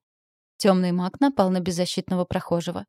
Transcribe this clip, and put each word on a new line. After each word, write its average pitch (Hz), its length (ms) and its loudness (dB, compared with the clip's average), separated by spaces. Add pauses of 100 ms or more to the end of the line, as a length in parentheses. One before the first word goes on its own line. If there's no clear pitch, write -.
(560)
"Тёмный 185 360 2
маг 180 280 -2
напал 277 300 2
на 185 100 0
беззащитного 180 640 -2
прохожего. 175 640 -4